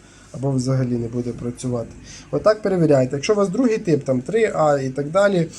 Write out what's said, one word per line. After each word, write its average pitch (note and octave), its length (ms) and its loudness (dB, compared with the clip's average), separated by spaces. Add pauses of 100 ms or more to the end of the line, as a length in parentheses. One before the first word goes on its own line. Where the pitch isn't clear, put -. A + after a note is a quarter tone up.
(320)
Або C3+ 180 -4
взагалі C3 480 0
не A#2 100 -4
буде A#2+ 240 -4
працювати. A#2+ 580 -6 (400)
Отак G#3 320 2
перевіряйте. D3+ 540 4
Якщо C#3+ 160 -2
у G#3 40 4
вас G3 120 2
другий A3 300 0
тип, D3+ 260 0
там, B2+ 160 0
три G#3 340 0
А D3+ 240 4
і C3+ 120 -4
так C#3+ 200 -6
далі, F#3 380 2 (100)